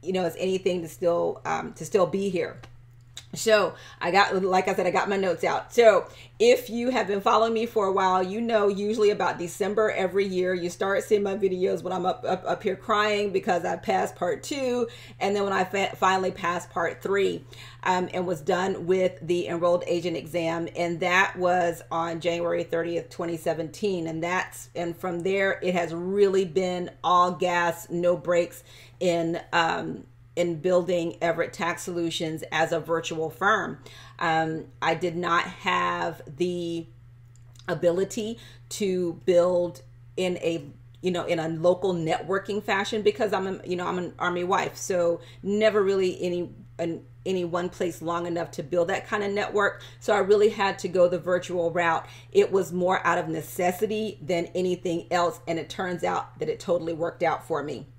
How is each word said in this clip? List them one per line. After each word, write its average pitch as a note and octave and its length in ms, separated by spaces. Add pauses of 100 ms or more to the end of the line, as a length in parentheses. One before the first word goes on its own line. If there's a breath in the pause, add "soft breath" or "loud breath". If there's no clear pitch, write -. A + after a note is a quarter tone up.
you F3+ 80
know, F#3 120
as E3 120
anything F#3 460
to D#3+ 60
still, E3+ 560
um, - 300
to E3+ 100
still F3+ 220
be G3 220
here. F3 320 (720)
So G#3 400 (240 loud breath)
I F3 120
got, G3 320
like F#3 260
I F#3+ 60
said, F#3 100
I F3+ 60
got F#3 180
my G3 80
notes F3+ 280
out. D#3+ 280
So A3 340 (320 loud breath)
if A#3+ 300
you A#3+ 220
have A3 160
been G3 160
following A3+ 320
me A3+ 100
for A3 220
a F#3+ 60
while, F#3 300
you G3 200
know, A3 260
usually G#3 400
about G3 300
December G3 520
every F#3+ 360
year, F#3 260
you F3 160
start F#3+ 360
seeing G#3 180
my G3 140
videos F#3 460
when F3+ 120
I'm F3+ 100
up, F3+ 220
up, F3+ 200
up F3 160
here F#3+ 140
crying G#3 560
because F3+ 320
I F3 120
passed F#3 400
part F3+ 260
two. B3 460 (300 loud breath)
And G3 160
then G3+ 100
when G3 80
I F#3+ 120
fa-, G3 320
finally F#3+ 340
passed F3 400
part - 300
three, F#3+ 440 (400 loud breath)
um, F3+ 280
and F3+ 140
was E3+ 160
done F#3 440
with F#3 360
the F3 240
enrolled F3 400
agent E3+ 300
exam, E3 600
and E3+ 240
that F3+ 360
was F3 440 (100)
on E3 300
January E3+ 440
thirtieth, E3+ 440
twenty E3+ 300
seventeen. E3 680
And D#3+ 140
that's, - 520
and F3 220
from F3 240
there, G3 420
it F3+ 120
has E3+ 200
really F#3+ 500
been F3+ 460 (120)
all F3+ 300
gas, F3 560
no F3 260
brakes E3+ 480 (380 loud breath)
in, E3+ 400 (120)
um, E3 520 (320)
in E3+ 240
building F3 600
Everett E3 320
Tax E3+ 300
Solutions E3 680
as D#3 180
a E3 80
virtual E3 500
firm. F#3 520 (400 loud breath)
Um, D#3+ 460 (140)
I E3 140
did E3 220
not E3+ 260
have F3 800 (140)
the E3+ 500 (840)
ability F#3+ 720 (320 loud breath)
to F3+ 560
build F3 560 (340)
in F3+ 200
a, D#3+ 280 (380)
you F3+ 80
know, F3 140
in E3+ 160
a D#3+ 80
local F3+ 440
networking F3+ 720
fashion G#3 400
because G#3 300
I'm F#3+ 140
a, F#3+ 200
you F3+ 80
know, F3 140
I'm F#3 100
an F3 220
Army F3 240
wife. F3 320
So E3+ 440 (220 loud breath)
never G#3 400
really F#3+ 400
any, F3 260 (300)
an, E3 260 (220)
any F#3 180
one F3 240
place F3 320
long E3+ 260
enough E3 260
to - 100
build E3+ 260
that F#3+ 180
kind G#3 160
of G3+ 100
network. G3+ 500 (180 loud breath)
So G#3+ 140
I - 40
really G3+ 300
had G3 300
to G3+ 100
go F3 200
the F3 100
virtual F3 540
route. E3 340 (240 loud breath)
It G3 200
was F3+ 220
more F3+ 340
out F3 120
of D#3+ 100
necessity F#3 920
than E3+ 320
anything F3+ 560
else. F3 360
And E3 120
it D#3 100
turns F3+ 360
out - 340
that D#3 100
it D3+ 100
totally E3+ 360
worked D#3+ 280
out D#3+ 240
for D3 160
me. C#3+ 240 (120)